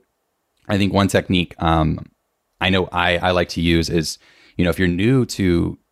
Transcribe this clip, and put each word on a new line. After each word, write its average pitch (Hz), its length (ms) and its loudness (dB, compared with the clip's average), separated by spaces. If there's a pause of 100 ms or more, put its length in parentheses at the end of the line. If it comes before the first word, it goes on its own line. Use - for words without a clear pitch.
(680)
I 104 100 0
think 98 140 0
one 98 160 2
technique, 90 500 0
um, 80 480 0 (540)
I 92 100 2
know 92 220 0
I, 87 260 0
I 90 140 0
like 87 180 0
to - 100 -6
use 82 300 2
is, 85 280 -4 (380)
you 92 80 0
know, 87 60 2
if 80 80 -4
you're 92 100 2
new 113 380 0
to 87 520 -2 (140)